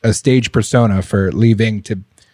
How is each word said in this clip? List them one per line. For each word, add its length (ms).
a 100
stage 400
persona 500
for 300
Lee 220
Ving 280
to 180